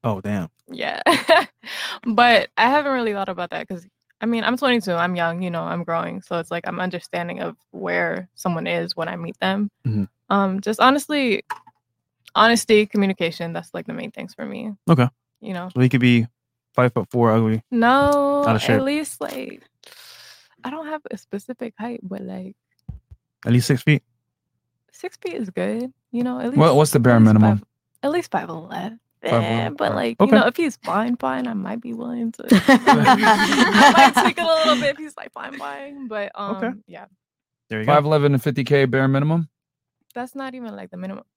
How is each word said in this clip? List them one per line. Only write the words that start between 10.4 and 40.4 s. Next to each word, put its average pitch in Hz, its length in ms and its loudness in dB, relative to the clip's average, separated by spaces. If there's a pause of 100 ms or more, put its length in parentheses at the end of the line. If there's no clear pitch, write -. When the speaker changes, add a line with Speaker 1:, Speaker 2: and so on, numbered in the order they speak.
Speaker 2:
just 214 180 -4
honestly, 269 640 0 (920)
honesty, 220 520 4
communication, 185 680 -2
that's, 170 220 -12
like, 175 120 -10
the 160 60 -12
main - 180 -10
things - 220 -16
for - 140 -14
me. 214 260 -12 (160)
Speaker 1:
Okay. 131 180 4 (360)
Speaker 2:
You 202 100 -12
know? 180 220 -10
Speaker 1:
So 123 60 -2
he 127 100 4
could 127 100 0
be 120 260 4 (480)
five-foot-four, 117 580 0
ugly. 110 380 0
Speaker 2:
No, 285 760 2
Speaker 1:
Out 226 100 2
of 214 60 -2
shape. 262 160 2
Speaker 2:
at 269 60 0
least, 294 360 -4
like, - 420 -12 (1000)
I 254 60 -8
don't 311 160 -12
have 302 240 -10
a 202 80 -10
specific 233 600 -12
height, 233 240 -10
but, 190 200 -10
like, 190 340 -12 (880)
Speaker 1:
At 113 80 0
least 120 140 4
six 131 160 0
feet? 147 200 2 (920)
Speaker 2:
six - 260 -14
feet 349 160 -10
is 202 160 -8
good, 220 420 -6 (200)
you 240 120 -4
know, 254 160 -4
at 247 160 -4
Speaker 3:
What, 160 120 8
Speaker 2:
least, 135 80 4
Speaker 3:
what's 151 160 4
the 143 80 4
bare 120 160 6
Speaker 2:
at 113 40 8
least 110 140 10
Speaker 3:
minimum? 107 240 6
Speaker 2:
five, - 80 -10 (380)
at 277 80 0
least 349 180 -4
five 175 180 -6
eleven. 170 500 -10 (240)
Speaker 3:
Five - 100 -4 (100)
eleven, 113 320 -4
Speaker 2:
But, - 160 -4
Speaker 3:
all 101 80 -4
right. - 100 -2
Speaker 2:
like, - 140 -6
Speaker 1:
Okay. 240 120 4
Speaker 2:
you 269 60 8
know, - 60 2
if 247 100 -2
he's 320 220 -2
fine, 220 380 -4
fine, 262 300 -4
I 233 60 -8
might 208 300 -8
be 240 100 -12
willing 233 400 -8
to, - 160 -16
Speaker 3:
<laughs> - 20 4
Speaker 2:
I 254 1400 6 (220)
might 247 80 4
tweak - 160 0
a 339 40 -4
little 320 340 2
bit 277 160 0
if 285 40 -8
he's, 302 180 -16
like, - 200 -16
fine, 277 240 -14
fine. 277 500 -12
But, 214 260 -8
Speaker 1:
Okay. 202 340 -6
Speaker 2:
um, 214 180 -10
yeah. 175 180 -18 (640)
Speaker 1:
There 110 120 -6
you 110 40 -6
go. 139 80 2
Speaker 3:
Five 147 140 4
eleven 147 260 2
and 131 100 0
fifty 135 220 -2
K 139 220 2
bare 135 220 0
minimum? 151 420 0 (640)
Speaker 2:
That's 247 200 -12
not 262 200 -12